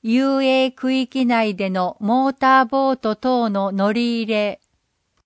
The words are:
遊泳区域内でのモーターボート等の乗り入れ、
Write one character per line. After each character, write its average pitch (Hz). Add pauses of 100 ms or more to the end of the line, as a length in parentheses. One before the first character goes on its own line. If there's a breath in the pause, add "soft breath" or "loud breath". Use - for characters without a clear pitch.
遊 269
泳 262
区 262
域 262
内 226
で 196
の 185
モ 254
ー -
タ 262
ー 247
ボ 269
ー 254
ト 214
等 247
の 196
乗 196
り 233
入 220
れ、 208 (640)